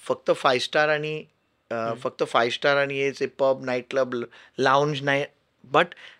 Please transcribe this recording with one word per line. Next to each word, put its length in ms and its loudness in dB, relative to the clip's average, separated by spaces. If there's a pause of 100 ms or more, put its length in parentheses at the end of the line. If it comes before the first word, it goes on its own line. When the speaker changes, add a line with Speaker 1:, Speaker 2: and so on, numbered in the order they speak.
Speaker 1:
फक्त 240 -2
फाईव्ह 320 2
स्टार 260 0
आणि, 360 -4 (460)
अ, 20 -8
Speaker 2:
हम्म. 260 -4
Speaker 1:
फक्त 240 -4
फाईव्ह 300 2
स्टार 240 2
आणि 160 0
हेच 280 -4
आहे, 80 -2 (100)
पब, 260 0
नाईट 240 -4
क्लब, 240 0
ल-, 100 -4 (360)
लाऊंज 420 2
नाही, 240 -2 (480)
but 120 6 (340)